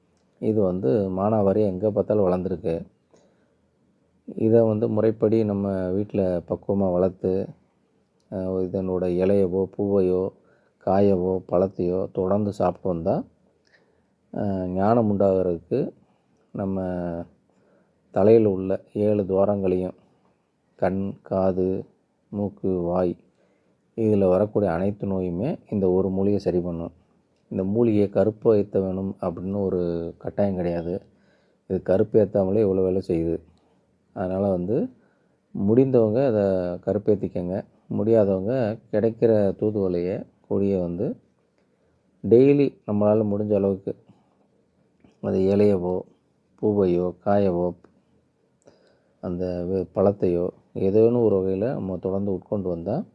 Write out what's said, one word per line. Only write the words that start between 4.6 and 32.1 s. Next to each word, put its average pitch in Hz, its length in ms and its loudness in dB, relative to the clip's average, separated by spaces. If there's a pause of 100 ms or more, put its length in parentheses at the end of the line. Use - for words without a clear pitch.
வந்து 110 280 0
முறைப்படி 110 540 0
நம்ம 98 460 -2
வீட்ல 101 320 -2 (260)
பக்குவமா 98 440 -2
வளர்த்து, 92 420 0 (1000)
அ, 104 60 -8 (240)
இதனோட 92 420 -4 (120)
இலையவோ, 95 540 2
பூவையோ, 95 540 0 (640)
காயவோ, 95 460 2 (140)
பழத்தையோ 92 520 0 (120)
தொடர்ந்து 98 420 -2
சாப்பிட்டு 90 360 -4
வந்தா, 87 260 -2 (1160)
அ, - 100 -6 (240)
ஞானம் 104 420 2
உண்டாகிறதுக்கு 95 720 0 (720)
நம்ம 95 260 -4 (1300)
தலையில 107 360 6
உள்ள 95 220 -2 (220)
ஏழு 104 300 0
துவாரங்களையும் 92 720 0 (840)
கண், 95 220 -2 (200)
காது, 92 480 0 (640)
மூக்கு, 98 400 -4 (100)
வாய் 87 340 0 (800)
இதுல 107 300 2
வரக்கூடிய 101 440 2
அனைத்து 98 360 -4
நோயுமே 92 420 -4 (200)
இந்த 98 220 -2
ஒரு 95 180 2
மூலிகை 98 300 0
சரி 87 200 -2
பண்ணும். 85 340 -6 (580)
இந்த 98 120 -4
மூலிகையை 104 460 2
கருப்பு 107 460 0
ஏத்த 101 260 0
வேணும் 95 300 -4 (100)
அப்படின்னு 92 400 -6
ஒரு 90 200 -2 (360)
கட்டாயம் 98 380 -4
கிடையாது. 85 380 -4 (760)
இது 92 120 -2
கருப்பு 110 380 2